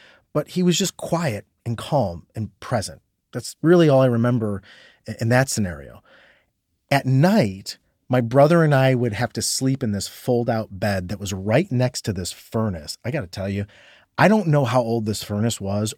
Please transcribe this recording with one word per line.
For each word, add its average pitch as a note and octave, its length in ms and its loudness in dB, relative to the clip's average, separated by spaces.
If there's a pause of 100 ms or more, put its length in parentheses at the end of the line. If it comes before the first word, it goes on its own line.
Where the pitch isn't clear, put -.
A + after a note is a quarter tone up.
(320)
but D3 160 -4
he F3+ 140 -4
was F3+ 160 2
just F#3 180 -2
quiet D3 480 -4 (220)
and A#2 100 -4
calm G2 580 -4
and A2 260 -8
present. F#2 420 -6 (300)
That's - 300 -10
really E3+ 260 6
all C3+ 120 6
I C3 60 4
remember A#2 560 0 (440)
i-, A2+ 140 -10
in A#2 80 -2
that B2 200 2
scenario. C#2+ 540 -6 (880)
At C#3 140 0
night, C3 760 2 (300)
my B2 120 2
brother C#3+ 440 6
and D3+ 100 4
I C3 200 4
would A#2+ 180 0
have A#2 220 -4
to G#2+ 80 -4
sleep C3 400 -2
in A2 100 -2
this G2 160 -4
fold-out A#2 720 -4
bed G2 280 -2
that F#2+ 120 -10
was G2+ 120 -6
right G#2+ 380 0
next B2 320 -2
to A2+ 100 -4
this F2+ 200 -6
furnace. G2 720 -6
I A#2 60 -6
gotta B2 160 -6
tell G2 220 -8
you, G2+ 180 -4 (500)
I D3+ 120 6
don't G#3 200 2
know D3 160 4
how B2 160 2
old A2+ 240 -2
this G#2+ 180 -4
furnace G#2+ 380 -4
was G2+ 380 -4